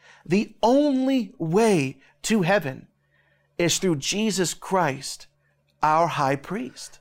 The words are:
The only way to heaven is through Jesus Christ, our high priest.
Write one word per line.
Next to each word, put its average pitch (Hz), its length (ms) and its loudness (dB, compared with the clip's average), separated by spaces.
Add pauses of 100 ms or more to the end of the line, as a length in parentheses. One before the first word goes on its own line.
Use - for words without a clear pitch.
(260)
The 208 380 0
only 262 720 2
way 165 640 2 (240)
to 220 180 2
heaven 160 460 -2 (720)
is 170 200 0
through 175 200 0
Jesus 185 580 -2
Christ, 151 720 -4 (560)
our 156 240 2
high 143 300 0
priest. - 640 -12